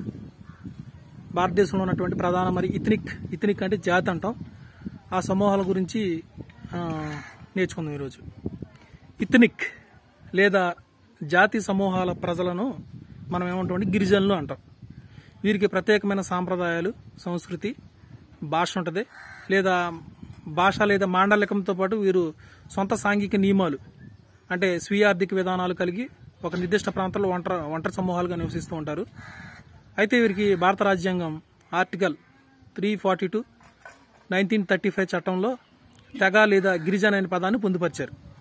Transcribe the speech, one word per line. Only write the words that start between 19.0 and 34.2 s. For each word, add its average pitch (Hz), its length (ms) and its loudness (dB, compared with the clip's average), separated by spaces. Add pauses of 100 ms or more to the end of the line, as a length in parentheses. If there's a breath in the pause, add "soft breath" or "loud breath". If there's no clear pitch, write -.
లేదా 180 420 2 (560)
భాష 175 340 2
లేదా 202 240 2
మాండలికంతో 196 680 2
పాటు 190 220 0
వీరు 185 380 2 (360 loud breath)
సొంత 196 240 -2
సాంఘిక 202 420 0
నియమాలు 196 420 4 (720)
అంటే 180 300 0
స్వీయ 202 240 2
ఆర్థిక 196 300 2
విధానాలు 180 400 0
కలిగి 185 340 -4 (360)
ఒక 170 120 -6
నిర్దిష్ట 180 320 0
ప్రాంతంలో 190 400 -2
ఒంటరి, 180 260 -2
ఒంటరి 160 380 -4
సమూహాలుగా 180 440 -2
నివసిస్తూ 165 400 -6
ఉంటారు. 151 300 -6 (920 loud breath)
అయితే 220 220 4
వీరికి 202 340 4
భారత 185 280 4
రాజ్యాంగం 180 600 0 (320)
ఆర్టికల్ 180 400 0 (600)
త్రీ 208 200 -2
ఫార్టీ 185 320 0
టూ 214 160 -4 (840)